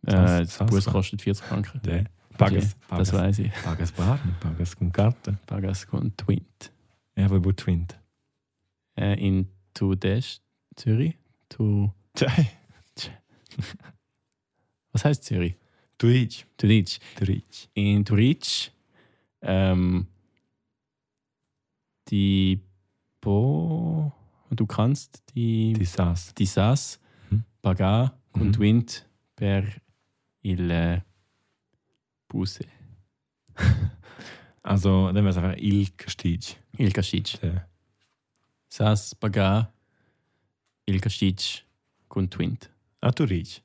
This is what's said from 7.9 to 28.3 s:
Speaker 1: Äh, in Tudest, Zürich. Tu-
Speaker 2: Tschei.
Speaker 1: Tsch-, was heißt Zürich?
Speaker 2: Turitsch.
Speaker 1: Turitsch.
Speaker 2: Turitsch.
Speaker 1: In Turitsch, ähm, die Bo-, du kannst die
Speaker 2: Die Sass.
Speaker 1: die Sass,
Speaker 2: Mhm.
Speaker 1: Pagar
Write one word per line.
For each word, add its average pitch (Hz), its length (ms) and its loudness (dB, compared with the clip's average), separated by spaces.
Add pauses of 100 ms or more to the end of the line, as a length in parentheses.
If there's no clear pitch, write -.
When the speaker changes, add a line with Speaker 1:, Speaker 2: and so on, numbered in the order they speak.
Speaker 1:
Äh, 101 280 0
in 95 220 0 (260)
Tudest, 95 680 -2 (340)
Zürich. 123 400 0 (320)
Tu- 104 440 0 (240)
Speaker 2:
Tschei. 135 340 2 (460)
Speaker 1:
Tsch-, - 160 -14 (1800)
was - 140 -2
heißt 147 180 0
Zürich? 90 320 -2 (440)
Speaker 2:
Turitsch. 120 460 2 (120)
Speaker 1:
Turitsch. 104 420 2 (160)
Speaker 2:
Turitsch. - 600 -4
Speaker 1:
In 101 280 2
Turitsch, 110 680 0 (720)
ähm, 92 680 2 (2000)
die 98 500 2 (600)
Bo-, 156 920 0 (380)
du 113 160 -2
kannst - 580 -2 (120)
die 113 380 0
Speaker 2:
Die 104 120 0
Sass. 87 480 -2
Speaker 1:
die 101 140 -2
Sass, 110 520 0 (300)
Speaker 2:
Mhm. 107 140 0 (180)
Speaker 1:
Pagar 101 560 0 (180)